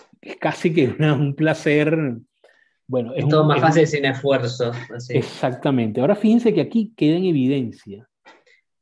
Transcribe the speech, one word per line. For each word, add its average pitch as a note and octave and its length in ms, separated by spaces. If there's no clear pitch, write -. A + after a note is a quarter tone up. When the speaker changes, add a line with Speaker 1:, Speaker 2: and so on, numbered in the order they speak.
Speaker 1:
es - 160
casi D#3+ 380
que D3 160
una, D3+ 240
un C#3+ 200
placer. D3+ 840
Bueno, B2 280
Speaker 2:
Es C#3+ 100
Speaker 1:
es D3 60
Speaker 2:
todo D#3 140
Speaker 1:
un, D3+ 40
Speaker 2:
más D3 100
Speaker 1:
es C#3+ 60
Speaker 2:
fácil E3 200
Speaker 1:
un D3+ 40
Speaker 2:
sin C#3+ 180
esfuerzo, B2+ 640
así. B2 220
Speaker 1:
Exactamente. B2+ 880
Ahora F#3+ 160
fíjense A#3 360
que - 60
aquí G#3+ 380
queda D#3 180
en F3+ 80
evidencia B2+ 840